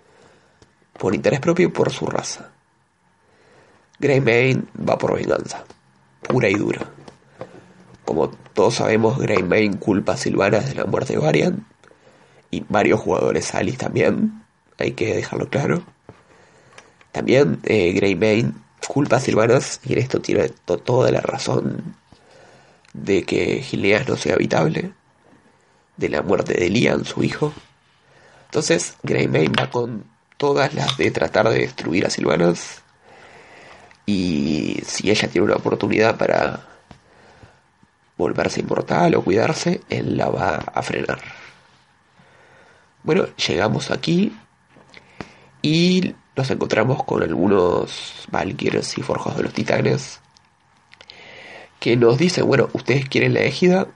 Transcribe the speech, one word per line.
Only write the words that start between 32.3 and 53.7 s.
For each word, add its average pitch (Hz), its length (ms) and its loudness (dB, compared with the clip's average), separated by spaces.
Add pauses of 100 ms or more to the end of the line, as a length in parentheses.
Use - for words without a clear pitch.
y 78 800 0
si - 240 -2
ella - 180 2
tiene 95 180 2
una 101 100 2
oportunidad 107 600 2
para - 520 0 (1500)
volverse - 440 -2
inmortal - 540 2
o - 100 2
cuidarse, 135 640 0
él - 280 -2
la - 120 0
va 90 280 -2
a - 260 -6
frenar. - 380 -4 (1800)
Bueno, 160 240 0 (100)
llegamos - 540 -2
aquí 175 460 0 (1300)
y 175 520 2 (220)
nos 131 140 -2
encontramos - 540 0
con - 180 0
algunos 90 1080 0
Valkyries - 680 -2
y - 40 -6
Forjados - 360 -6
de - 60 0
los - 80 -6
Titanes - 680 -2 (1600)
que 120 160 2
nos 120 220 6
dicen, 175 280 2
"Bueno, 117 260 4
ustedes 135 360 -2
quieren 127 260 2
la 110 60 2
égida, 180 560 2